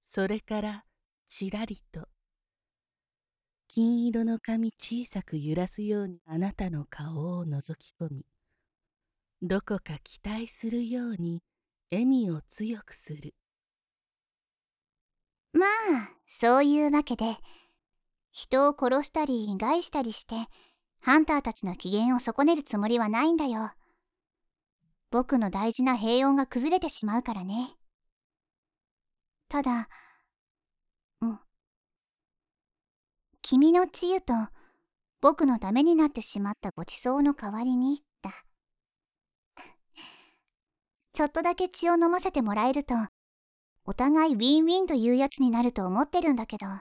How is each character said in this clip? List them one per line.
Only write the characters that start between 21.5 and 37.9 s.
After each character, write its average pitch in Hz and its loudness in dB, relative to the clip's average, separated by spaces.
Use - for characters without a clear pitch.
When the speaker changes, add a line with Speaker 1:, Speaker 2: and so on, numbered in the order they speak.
Speaker 2:
ち - -6
の 180 -6
機 - -10
嫌 233 2
を 240 0
損 262 0
ね 330 6
る 285 -6
つ - -4
も 208 0
り 240 2
は 220 0
な 226 0
い 330 4
ん 330 2
だ 302 0
よ。 220 -4
僕 254 2
の 202 0
大 208 -2
事 254 -2
な 254 2
平 233 2
穏 277 4
が 277 2
崩 262 -2
れ 359 2
て 330 -4
し - -4
ま 214 0
う 254 -2
か 233 -6
ら 185 -8
ね。 226 -6
た 285 -2
だ、 240 -2
う 226 -2
ん。 214 -6
君 294 6
の 359 6
治 349 -4
癒 370 0
と 240 -4
僕 - 4
の 240 4
た 202 -4
め 262 4
に 330 6
な 311 6
っ 294 0
て 226 -8
し - -2
ま 202 -4
っ - -6
た 196 -8
ご 170 -12
ち - -6
そ 254 0
う 285 2
の 285 4
代 214 -8
わ 226 -6
り 254 0
に、 269 0